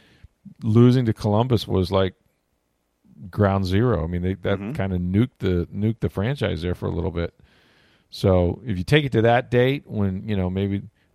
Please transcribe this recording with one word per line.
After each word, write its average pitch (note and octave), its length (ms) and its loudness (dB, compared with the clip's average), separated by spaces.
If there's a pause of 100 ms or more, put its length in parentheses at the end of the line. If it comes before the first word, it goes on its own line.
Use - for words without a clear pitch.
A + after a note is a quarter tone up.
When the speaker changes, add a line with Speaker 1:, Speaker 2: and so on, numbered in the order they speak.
(640)
Speaker 1:
losing A#2+ 420 6
to G#2+ 80 0
Columbus A2 540 0
was F#2+ 240 0
like, F#2+ 240 0 (1120)
ground G2 360 2
zero. G2 380 2
I E2 40 -4
mean, F2 140 -2
they, F#2 140 -2
that G2 240 -4
Speaker 2:
Mm-hmm. G2+ 140 -8
Speaker 1:
kinda F#2+ 240 -4
nuked F#2+ 320 0 (100)
the, F2+ 340 0
nuked G#2+ 260 -2
the F#2 100 -2
franchise G2 520 -4
there F2 140 -4
for G2+ 120 -8
a F#2+ 40 -4
little E2+ 200 -4
bit. E2+ 220 -6 (760)
So F2+ 560 2
if F#2+ 120 -4
you F2+ 60 -4
take C#3+ 220 2
it B2+ 80 -4
to A#2 100 2
that A#2 280 2
date B2+ 340 0
when, G2+ 420 -4
you A2 80 -4
know, F#2 140 -2
maybe, G2 320 -2 (340)